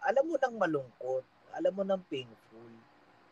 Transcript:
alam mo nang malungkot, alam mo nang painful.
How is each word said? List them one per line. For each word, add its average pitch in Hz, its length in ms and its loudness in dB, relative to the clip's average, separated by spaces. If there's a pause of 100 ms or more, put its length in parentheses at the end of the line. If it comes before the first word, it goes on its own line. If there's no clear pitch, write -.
alam 269 240 4
mo 330 100 -2
nang 247 180 2
malungkot, 135 720 -2 (260)
alam 175 220 0
mo 196 100 -4
nang 190 220 0
painful. 117 680 -12 (600)